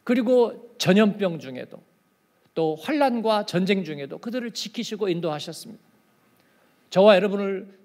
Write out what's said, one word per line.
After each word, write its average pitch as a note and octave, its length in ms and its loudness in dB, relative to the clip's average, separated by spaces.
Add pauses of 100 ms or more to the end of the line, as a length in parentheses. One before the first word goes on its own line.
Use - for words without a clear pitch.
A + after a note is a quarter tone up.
그리고 B3 760 0
전염병 F#3+ 600 2
중에도, B2+ 440 -14 (720)
또 D#3 220 -2
환난과 A#3 680 0
전쟁 F#3+ 400 0
중에도 C#3+ 320 -12
그들을 A#3 360 -10
지키시고 G#3 580 -6
인도하셨습니다. D#3 760 -8 (1040)
저와 G3 260 8
여러분을 G3 680 -2